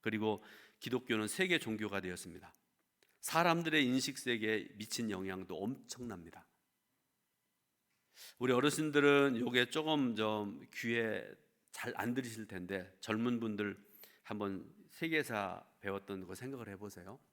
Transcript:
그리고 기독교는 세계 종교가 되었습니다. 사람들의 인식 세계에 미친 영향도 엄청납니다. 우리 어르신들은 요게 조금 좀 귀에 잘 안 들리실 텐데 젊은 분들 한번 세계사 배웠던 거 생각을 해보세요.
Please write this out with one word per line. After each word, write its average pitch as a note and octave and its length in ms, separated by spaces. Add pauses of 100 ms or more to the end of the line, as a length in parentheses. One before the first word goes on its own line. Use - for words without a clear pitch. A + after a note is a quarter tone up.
그리고 G#2+ 420 (380)
기독교는 A2+ 480
세계 F3+ 300
종교가 G#2 420
되었습니다. F2+ 520 (680)
사람들의 E3 680
인식 C3 320
세계에 A2 560
미친 G#2+ 360
영향도 F#2 460
엄청납니다. G#2+ 880 (1900)
우리 B2+ 140
어르신들은 C#3+ 880
요게 B2 320
조금 D3+ 440
좀 G#2+ 460 (140)
귀에 A2+ 500 (500)
잘 - 220
안 A#2 180
들리실 A2+ 320
텐데 F#2 440 (100)
젊은 A#2 400
분들 G#2 360 (460)
한번 G2 420 (260)
세계사 A#2+ 720 (180)
배웠던 G2 440
거 F2+ 100
생각을 B2 340
해보세요. G2 500 (140)